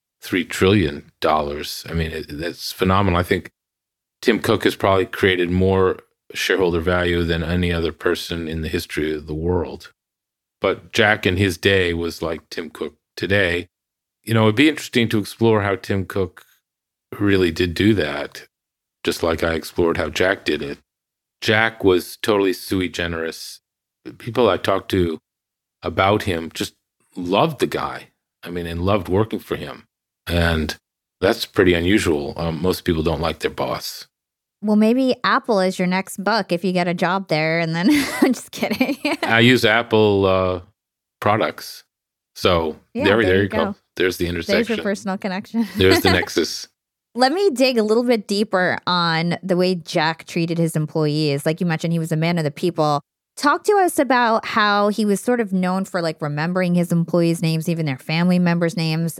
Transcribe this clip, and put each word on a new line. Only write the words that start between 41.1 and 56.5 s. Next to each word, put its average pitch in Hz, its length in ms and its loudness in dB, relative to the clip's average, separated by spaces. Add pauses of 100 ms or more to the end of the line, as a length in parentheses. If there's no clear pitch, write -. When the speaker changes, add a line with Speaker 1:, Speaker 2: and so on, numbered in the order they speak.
Speaker 1:
products. - 640 -2 (520)
So 82 440 0 (140)
Speaker 2:
Yeah, 226 120 -2
Speaker 1:
there, 101 120 4
Speaker 2:
there 113 80 4
Speaker 1:
there 92 120 4
Speaker 2:
you 98 40 4
Speaker 1:
you 101 80 0
go. - 160 0
Speaker 2:
go. - 100 -6 (200)
Speaker 1:
There's 90 220 0
the 87 80 -4
Speaker 2:
There's 85 220 -4
your 202 100 2
Speaker 1:
intersection. 220 260 -2
Speaker 2:
personal 196 340 -4
connection. 202 540 -4
<laughs> - 40 -12
Speaker 1:
There's 95 260 4
the - 100 2
nexus. - 560 -2 (460)
Speaker 2:
Let 254 200 2
me 392 160 2
dig 254 280 2
a 220 60 2
little 220 220 2
bit 240 220 0
deeper 190 500 0 (100)
on 170 560 0
the 180 140 0
way 180 180 2
Jack 160 520 -2
treated 165 300 -2
his 165 200 0
employees. 151 680 0
Like 160 140 -2
you 185 60 -2
mentioned, 165 260 -2
he 170 80 0
was 160 140 -4
a - 20 0
man 165 220 0
of 160 80 0
the 143 60 -2
people. 151 500 0 (340)
Talk 302 300 0
to 415 80 2
us 370 260 2
about 247 460 2
how 208 420 2
he 214 160 0
was 202 160 2
sort 247 220 0
of 202 100 -6
known 185 320 0
for, 190 180 -6
like, 160 200 -4
remembering 175 520 0